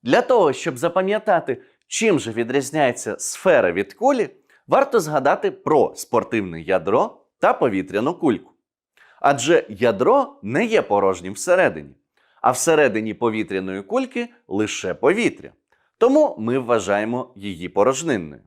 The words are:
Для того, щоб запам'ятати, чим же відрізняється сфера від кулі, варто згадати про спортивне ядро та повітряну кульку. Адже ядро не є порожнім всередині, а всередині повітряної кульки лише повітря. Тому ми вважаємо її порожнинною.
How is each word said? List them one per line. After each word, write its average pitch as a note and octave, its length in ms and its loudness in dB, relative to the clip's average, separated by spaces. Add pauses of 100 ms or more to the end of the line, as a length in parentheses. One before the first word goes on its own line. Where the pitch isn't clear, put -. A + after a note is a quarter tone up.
Для D#3 180 2
того, G#3+ 320 4
щоб C3 240 -8
запам'ятати, F#3 840 -2 (260)
чим G#3+ 320 0
же A2 120 -8
відрізняється B2+ 880 -2
сфера B2 520 2
від F#2+ 220 -4
кулі, A#3+ 360 0 (380)
варто B3 320 2
згадати D3+ 520 0
про C#3+ 440 0
спортивне G2+ 640 -4
ядро F#2+ 560 0 (220)
та G#3+ 140 2
повітряну G#2 600 -2
кульку. C3+ 380 -2 (680)
Адже C#3 480 2
ядро A#2+ 760 0
не C3+ 220 -2
є A3 160 0
порожнім F#2+ 520 0
всередині, G#2 600 -2 (460)
а B2 100 2
всередині B2 600 2
повітряної G2 680 -4
кульки A#3+ 480 -6 (180)
лише F#2+ 460 -4
повітря. F3 580 -2 (460)
Тому C#4 420 4
ми A#2 200 -2
вважаємо A2+ 760 -2
її F#2 340 -12
порожнинною. G2+ 760 0